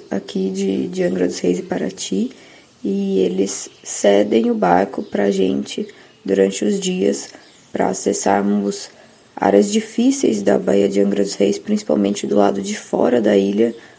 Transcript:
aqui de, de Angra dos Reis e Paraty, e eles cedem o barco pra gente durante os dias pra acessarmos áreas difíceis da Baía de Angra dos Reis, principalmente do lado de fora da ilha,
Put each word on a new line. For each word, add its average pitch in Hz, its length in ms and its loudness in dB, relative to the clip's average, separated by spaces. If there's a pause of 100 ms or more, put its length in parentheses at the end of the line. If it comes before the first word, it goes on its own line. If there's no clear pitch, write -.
aqui - 420 -4
de, 190 360 -2
de 180 160 -4
Angra 180 240 0
dos - 120 -6
Reis 180 200 0
e - 40 -8
Paraty, - 680 -4 (500)
e 196 380 -2
eles 190 500 -2 (140)
cedem 214 680 2
o 233 40 -2
barco 190 480 2
pra 202 280 -2
gente 196 540 -2 (380)
durante 196 400 2
os 208 160 0
dias 185 520 -2 (420)
pra 190 160 0
acessarmos 202 1000 0 (460)
áreas 202 340 4
difíceis 220 720 0
da 196 160 2
Baía 101 300 2
de 101 140 0
Angra 101 220 0
dos 98 100 -4
Reis, 101 240 0
principalmente 104 680 -2
do 202 120 0
lado - 240 2
de - 160 -8
fora - 420 0
da 208 160 4
ilha, - 400 2 (240)